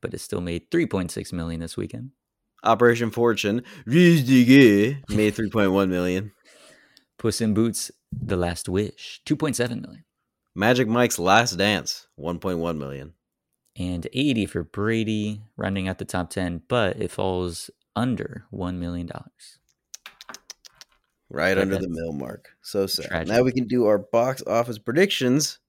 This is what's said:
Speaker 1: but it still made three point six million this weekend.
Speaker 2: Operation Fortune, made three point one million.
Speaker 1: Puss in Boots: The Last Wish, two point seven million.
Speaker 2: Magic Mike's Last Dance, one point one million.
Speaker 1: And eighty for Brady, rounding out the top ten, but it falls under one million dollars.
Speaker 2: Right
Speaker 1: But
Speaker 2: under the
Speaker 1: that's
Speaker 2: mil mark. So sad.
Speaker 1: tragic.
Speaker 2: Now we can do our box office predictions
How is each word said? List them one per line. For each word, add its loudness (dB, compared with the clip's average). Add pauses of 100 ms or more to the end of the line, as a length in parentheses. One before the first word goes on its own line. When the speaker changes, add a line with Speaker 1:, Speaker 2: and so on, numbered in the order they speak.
Speaker 1:
but -8
it -8
still -6
made -6
three 0
point -4
six -10
million -6
this -10
weekend. -10 (520)
Speaker 2:
Operation 4
Fortune, 0 (240)
made 6
three -4
point 2
one 4
million. -2 (840)
Speaker 1:
Puss -2
in 0
Boots: 0 (220)
The -4
Last -4
Wish, -6
two 0
point -2
seven -4
million. -20 (520)
Speaker 2:
Magic 4
Mike's 2
Last 4
Dance, -2
one -6
point -4
one -2
million. -10 (640)
Speaker 1:
And -6
eighty 0
for -6
Brady, -4 (140)
rounding -4
out -6
the -8
top -6
ten, -6
but -2
it -6
falls -4 (260)
under -6
one -8
million -6
dollars. -18 (1700)
Speaker 2:
Right 0
Speaker 1:
But 2
Speaker 2:
under 0
the -2
Speaker 1:
that's -6
Speaker 2:
mil -6
mark. -10 (120)
So -2
sad. -6
Speaker 1:
tragic. -4
Speaker 2:
Now 4
we 2
can -2
do 2
our 4
box -2
office -2
predictions 0